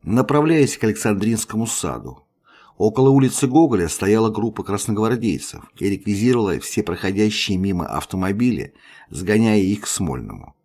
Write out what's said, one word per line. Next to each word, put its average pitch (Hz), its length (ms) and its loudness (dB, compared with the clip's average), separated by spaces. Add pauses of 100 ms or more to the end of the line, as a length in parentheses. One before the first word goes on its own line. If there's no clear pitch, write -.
Направляясь 143 760 2
к - 40 -2
Александринскому 107 840 -2
саду, 64 560 -8 (520)
около 110 340 4
улицы 135 360 4
Гоголя 127 420 4
стояла 107 440 2
группа 107 320 -4
красногвардейцев 107 1120 -2
и 95 100 -4
реквизировала 101 720 0
все - 220 -4
проходящие 98 800 -2
мимо 92 260 -2
автомобили, 98 880 -4 (380)
сгоняя 107 480 2
их 98 220 0
к - 40 -14
Смольному. 62 800 -8